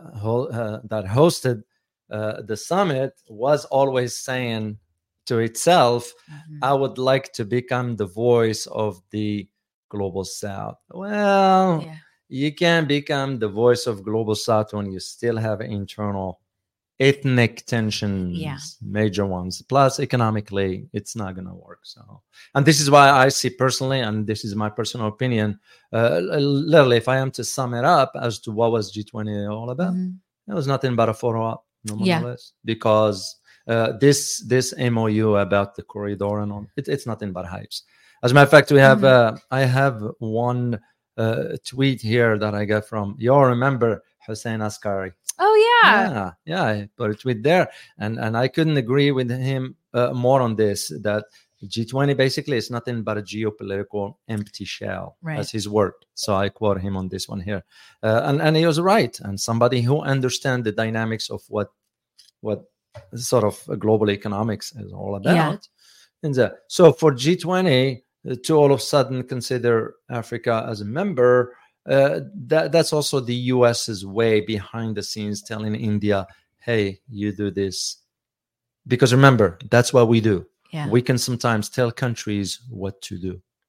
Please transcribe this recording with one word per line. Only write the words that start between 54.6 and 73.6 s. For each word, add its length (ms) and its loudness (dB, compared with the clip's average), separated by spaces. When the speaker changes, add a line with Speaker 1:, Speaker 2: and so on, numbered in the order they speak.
Speaker 1:
shell, 560 -10
Speaker 2:
Right. 160 -8
Speaker 1:
as 120 -8
his 180 -6
word. 260 0
So 200 -4
I 160 0
quote 300 -2
him 160 -6
on 120 -6
this 200 -10
one 120 -10
here. 240 -8
Uh, 220 2
and, 180 0
and 140 2
he 100 2
was 140 2
right, 400 2
and 200 -8
somebody 400 2
who 200 0
understands 640 -2
the 80 -2
dynamics 580 -4
of 180 -10
what, 200 -4
what 220 -6
sort 300 0
of 340 -6
global 320 2
economics 640 -6
is 160 -16
all 320 -10
Speaker 2:
Yeah. 80 2
Speaker 1:
about. 360 0
And, 160 -2
uh, 120 2
so 240 8
for 200 2
G 240 0
twenty, 680 0
uh, 40 -4
to 140 2
all 140 8
of 80 2
a 20 -6
sudden 400 0
consider 720 -2
Africa 580 -4
as 140 -8
a 20 -10
member, 720 2
uh, 320 2
that, 260 0
that's 200 2
also 280 -2
the 140 -4
U 300 2